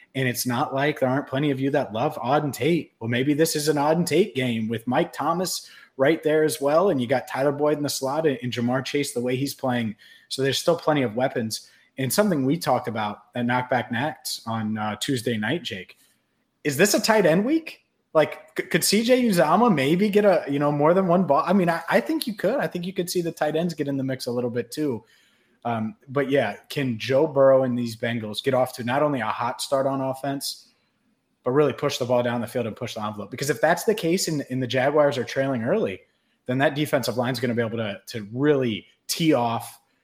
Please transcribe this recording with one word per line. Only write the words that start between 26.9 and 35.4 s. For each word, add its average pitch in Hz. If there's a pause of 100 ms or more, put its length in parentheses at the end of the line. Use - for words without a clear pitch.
Joe 131
Burrow 135
and 123
these 117
Bengals 113
get 131
off 127
to 120
not 127
only 147
a 110
hot 120
start 135
on 135
offense, 135 (720)
but 127
really 139
push 143
the 131
ball 123
down 120
the 110
field 117
and 104
push 117
the 107
envelope? 104
Because 135
if 147
that's 170
the 220
case 180
and, 147
and 127
the 131
Jaguars 139
are 117
trailing 135